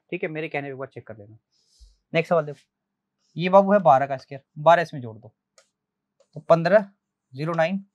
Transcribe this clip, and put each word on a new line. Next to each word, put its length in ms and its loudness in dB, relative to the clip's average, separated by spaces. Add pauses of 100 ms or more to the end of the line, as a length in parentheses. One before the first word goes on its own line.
ठीक 220 -10
है, 60 -8
मेरे 200 -10
कहने 180 -8
पे 40 -12
एक 60 -14
बार 100 -12
चेक 200 -20
कर 100 -18
लेना। 200 -20 (760)
नेक्स्ट 160 -2
सवाल 160 0
देखो, 140 -16 (760)
ये 140 -4
बाबू 240 6
है 80 4
बारह 260 4
का 100 -8
स्क्वायर, 260 -18 (160)
बारह 220 4
इसमें 200 -10
जोड़ 160 -14
दो, 160 -20 (1000)
तो 40 -16
पन्द्रह, 500 2 (440)
ज़ीरो 200 -8
नाइन 300 -2 (120)